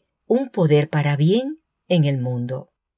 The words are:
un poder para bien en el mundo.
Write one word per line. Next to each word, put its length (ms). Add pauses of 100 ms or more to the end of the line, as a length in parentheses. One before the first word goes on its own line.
(260)
un 240
poder 400
para 260
bien 460 (260)
en 180
el 120
mundo. 540 (260)